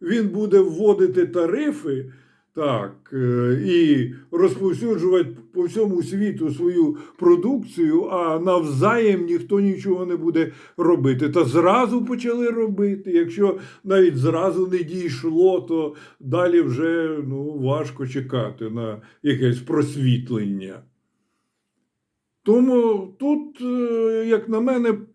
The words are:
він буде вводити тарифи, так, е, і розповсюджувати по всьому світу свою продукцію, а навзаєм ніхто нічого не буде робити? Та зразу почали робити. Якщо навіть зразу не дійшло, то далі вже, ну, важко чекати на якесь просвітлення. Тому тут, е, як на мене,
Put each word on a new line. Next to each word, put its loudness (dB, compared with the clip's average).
він 0
буде 2
вводити 2
тарифи, -4
так, -4
е, 0
і 2
розповсюджувати 0
по -2
всьому 0
світу -2
свою 0
продукцію, 2
а -2
навзаєм 2
ніхто -2
нічого 0
не -4
буде 0
робити? 2
Та 4
зразу 2
почали -2
робити. -2
Якщо 2
навіть 4
зразу 0
не -2
дійшло, 0
то -4
далі 2
вже, -2
ну, -8
важко -4
чекати -6
на -8
якесь 0
просвітлення. -2
Тому 2
тут, -4
е, -2
як 0
на 0
мене, 0